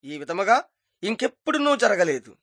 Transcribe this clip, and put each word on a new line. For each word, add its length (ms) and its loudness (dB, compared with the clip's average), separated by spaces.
ఈ 140 -12
విధముగా 460 0
ఇంకెప్పుడునూ 720 -2
జరగలేదు. 680 0